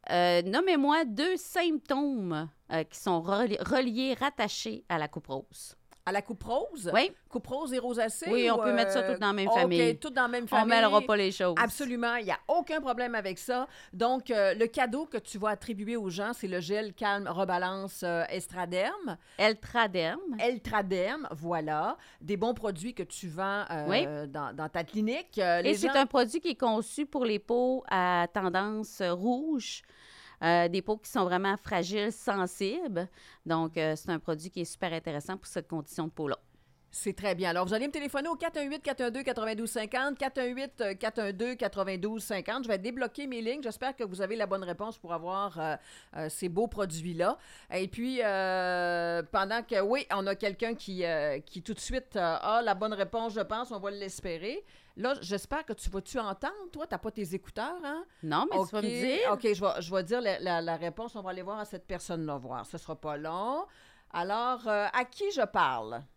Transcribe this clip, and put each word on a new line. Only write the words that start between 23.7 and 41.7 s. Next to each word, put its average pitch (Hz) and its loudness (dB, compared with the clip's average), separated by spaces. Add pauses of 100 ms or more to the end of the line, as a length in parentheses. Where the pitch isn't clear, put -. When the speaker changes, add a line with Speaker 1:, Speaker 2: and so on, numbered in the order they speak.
Speaker 2:
euh, 151 -2
Speaker 1:
Oui. 208 4 (220)
Speaker 2:
dans, 139 -6
dans 156 -6
ta 170 -2
clinique. 214 -2
Euh, 175 6
Speaker 1:
Et - 0
Speaker 2:
les 277 6
Speaker 1:
c'est 302 2
Speaker 2:
gens 277 2
Speaker 1:
un 277 8
produit 247 2
qui 349 -2
est 247 0
conçu 240 0
pour 254 0
les 214 2
peaux 254 2
à 180 4
tendance 202 0
rouge. 247 0 (640)
Euh, 175 6
des 180 2
peaux 214 0
qui - -16
sont - 2
vraiment 185 2
fragiles, 202 0
sensibles. 196 -2 (380)
Donc, 165 0
euh, 156 2
c'est - -8
un 160 0
produit 165 -4
qui 180 -8
est 165 -2
super - -4
intéressant 160 -6
pour - -16
cette - -6
condition 160 -4
de 147 -6
peau-là. 147 -2 (540)
Speaker 2:
C'est - -4
très 190 -2
bien. 180 -2
Alors, 180 2
vous 185 -2
allez 233 0
me 285 -4
téléphoner 285 -4
au 330 -2
quatre 330 -4
un 294 -2
huit, 285 -6
quatre 269 -4
un 240 0
deux, 269 -6
quatre-vingt-douze 220 -2
cinquante, 254 -2
quatre 269 -2
un 254 0
huit, 247 -6 (160)
quatre 220 -2
un 202 -2
deux, 233 -4
quatre-vingt-douze 196 -2